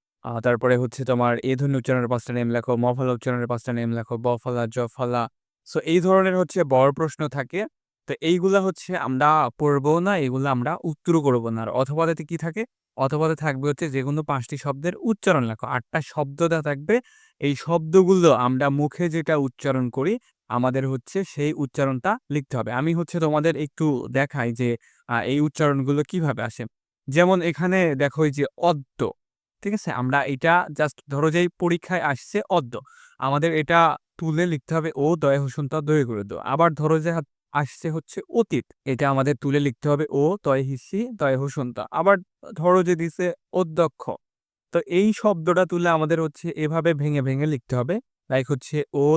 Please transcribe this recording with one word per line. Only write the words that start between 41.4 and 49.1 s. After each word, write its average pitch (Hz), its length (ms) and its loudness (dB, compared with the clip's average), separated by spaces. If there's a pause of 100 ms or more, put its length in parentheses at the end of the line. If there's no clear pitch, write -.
আবার 185 260 4 (380)
ধরো 175 280 4
যে 175 120 2
দিছে 165 300 -4 (280)
অধ্যক্ষ, 165 500 0 (720)
তো 170 140 4
এই 185 280 4
শব্দটা 175 500 2
তুলে 175 240 0
আমাদের 160 320 2
হচ্ছে 151 340 -6
এভাবে 156 380 0
ভেঙে 147 280 0
ভেঙে 135 260 0
লিখতে 143 280 -4
হবে। 127 200 0 (360)
লাইক 131 200 0
হচ্ছে 143 260 -4 (160)
ও 143 120 2 (120)